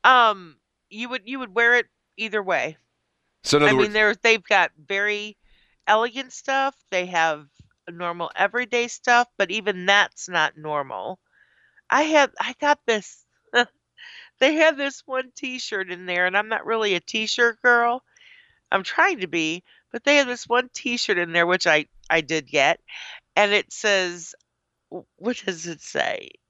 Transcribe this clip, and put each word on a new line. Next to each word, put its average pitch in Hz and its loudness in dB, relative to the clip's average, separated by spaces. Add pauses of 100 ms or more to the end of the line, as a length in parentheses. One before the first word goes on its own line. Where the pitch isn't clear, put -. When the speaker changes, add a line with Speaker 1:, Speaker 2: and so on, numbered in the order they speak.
Speaker 1:
Um, 208 4 (320)
you 226 -10
would, 247 -8
you 262 -10
would 233 -12
wear 233 4
it 240 0 (300)
either 214 -4
way. 160 -2 (680)
Speaker 2:
So - 2
in 147 4
other 143 6
Speaker 1:
I - 4
Speaker 2:
words 131 4
Speaker 1:
mean, - -8
they're, 214 2
they've 226 2
got 185 2 (120)
very 208 -4 (480)
elegant 233 0
stuff. 269 -2 (160)
They 180 -2
have 160 0 (440)
normal 175 -8
everyday 240 -2
stuff, 240 0 (100)
but 185 -2
even 190 -6
that's 196 0
not 165 -2
normal. 143 -8 (720)
I 277 2
have, 311 4
I 233 -4
got 294 0
this - -4 (280)
<laughs> 240 2 (760)
they 277 4
had 311 4
this 277 -6
one 254 -6
T-shirt 240 -8
in 180 -12
there, 180 0
and 185 0
I'm 208 -2
not 220 -4
really 220 -2
a 175 -2
T-shirt 220 -2
girl. 240 2 (680)
I'm - 0
trying 339 0
to 185 -4
be, 160 -4 (280)
but 233 -10
they 285 4
had 277 4
this 247 -8
one 247 0
T-shirt 240 -4
in 175 -2
there, 170 2
which 180 0
I, 151 2 (240)
I 165 2
did 151 -4
get, 143 2 (560)
and 202 4
it - -2
says, 180 -2 (560)
w-, - -14 (120)
what 233 -6
does 170 -6
it 165 -12
say? - -6 (200)